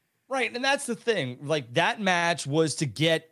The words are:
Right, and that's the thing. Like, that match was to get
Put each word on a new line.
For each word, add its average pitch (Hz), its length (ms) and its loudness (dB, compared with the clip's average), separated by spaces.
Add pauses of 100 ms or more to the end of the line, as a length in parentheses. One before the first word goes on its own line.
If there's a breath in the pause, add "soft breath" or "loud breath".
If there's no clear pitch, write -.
(300)
Right, 247 260 -2
and 247 100 -4
that's 277 220 0
the 233 80 -2
thing. 147 480 -2
Like, 139 320 -2
that 202 260 2
match 175 460 0
was 151 280 2
to 156 120 0
get 160 440 0